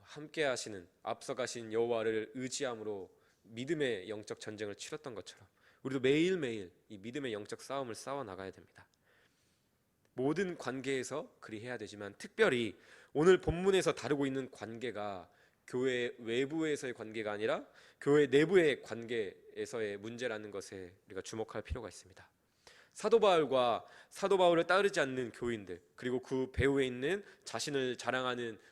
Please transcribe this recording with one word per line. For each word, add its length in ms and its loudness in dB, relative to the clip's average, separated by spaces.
함께 440 -6
하시는, 420 -4
앞서가신 720 -6
여호와를 600 2
의지함으로 800 -6
믿음의 680 -2
영적 300 -8
전쟁을 360 -8
치렀던 380 -12
것처럼 340 -14
우리도 160 -2
매일매일 720 2
이 80 -12
믿음의 360 -8
영적 280 -8
싸움을 340 -6
싸워 280 -8
나가야 280 -10
됩니다. 360 -20
모든 440 -2
관계에서 840 -6
그리해야 380 -10
되지만 400 -12
특별히 600 2
오늘 260 8
본문에서 540 2
다루고 320 0
있는 260 -2
관계가 760 -8
교회 520 0
외부에서의 720 -2
관계가 380 -6
아니라 340 0
교회 280 6
내부의 540 6
관계에서의 1160 -6
문제라는 540 -8
것에 420 -10
우리가 160 -10
주목할 400 -6
필요가 260 -8
있습니다. 420 -20
사도 260 4
바울과 680 4
사도 280 2
바울을 280 8
따르지 340 4
않는 340 0
교인들, 480 -6
그리고 260 -2
그 300 -2
배후에 360 2
있는 360 -4
자신을 540 -2
자랑하는 600 -4